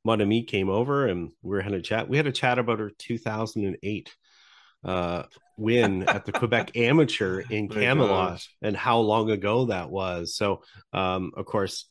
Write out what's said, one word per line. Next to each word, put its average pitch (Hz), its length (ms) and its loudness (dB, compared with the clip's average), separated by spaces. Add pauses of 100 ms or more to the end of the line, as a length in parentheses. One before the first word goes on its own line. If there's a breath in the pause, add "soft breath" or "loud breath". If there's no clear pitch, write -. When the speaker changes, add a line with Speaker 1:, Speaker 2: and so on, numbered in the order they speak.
Speaker 1:
Mon 110 180 2
Ami 110 220 2
came 95 260 0
over 131 380 2
and 87 240 -4 (100)
we 98 140 -4
were 95 60 -2
having 98 180 -2
a - 20 -12
chat. - 260 -2
We 131 80 0
had 147 120 2
a 123 40 -4
chat 123 280 0
about 117 180 0
her 107 180 -4
two 117 220 -6
thousand 110 460 -4
and 95 180 -2
eight, 101 320 -8 (720 soft breath)
uh, 87 400 -2 (340)
win 107 440 2
at - 240 0
the 101 60 -8
Quebec 113 400 0
Speaker 2:
<laughs> - 40 -6
Speaker 1:
Amateur 117 720 2
in 107 200 -2
Speaker 2:
My 101 60 -10
Speaker 1:
Camelot 104 580 2
Speaker 2:
gosh. - 280 -14
Speaker 1:
and 104 160 -2
how 117 220 2
long 110 320 2
ago 107 340 2
that 92 240 -4
was. 90 480 -4
So, 101 260 0 (300 soft breath)
um, 92 420 -2
of 101 120 -8
course, - 440 -4